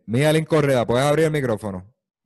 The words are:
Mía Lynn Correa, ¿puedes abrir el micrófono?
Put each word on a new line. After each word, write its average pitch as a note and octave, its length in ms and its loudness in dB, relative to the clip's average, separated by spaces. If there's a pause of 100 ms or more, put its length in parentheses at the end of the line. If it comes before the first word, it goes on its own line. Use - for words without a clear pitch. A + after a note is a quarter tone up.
Mía C3+ 260 0
Lynn D#3 140 0
Correa, C#3 400 2
¿puedes A#2 200 0
abrir D3 200 2
el D#3 60 0
micrófono? G#2+ 480 -4 (460)